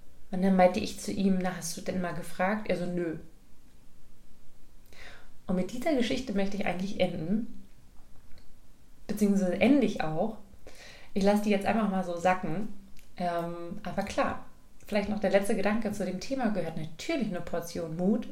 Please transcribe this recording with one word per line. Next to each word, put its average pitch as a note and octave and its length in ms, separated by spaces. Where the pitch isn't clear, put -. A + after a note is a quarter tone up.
Und F3+ 100
dann G3 140
meinte F#3 240
ich - 200
zu - 120
ihm, F#3+ 300
„Na, F#3 140
hast - 220
du - 40
denn F#3 200
mal E3+ 120
gefragt?“ G3 560
Er F3+ 80
so, F3 80
„Nö.“ F3 320
Und F#3 100
mit F#3 160
dieser C#4 240
Geschichte B3 380
möchte G3 240
ich G3+ 80
eigentlich F#3 340
enden, F3+ 640
beziehungsweise F#3+ 520
ende C4 260
ich - 160
auch. E3 360
Ich G3 100
lasse G#3 200
die G#3+ 60
jetzt G3 160
einfach G#3 240
mal F#3+ 140
so F3 140
sacken. F#3 500
Ähm, E3+ 680
aber G3 200
klar, - 420
vielleicht G3+ 220
noch G#3 120
der F#3 120
letzte G3+ 240
Gedanke G#3+ 380
zu - 120
dem F#3 140
Thema C4 300
gehört D#3+ 280
natürlich G#3+ 520
eine F3 100
Portion E3 560
Mut F#3+ 360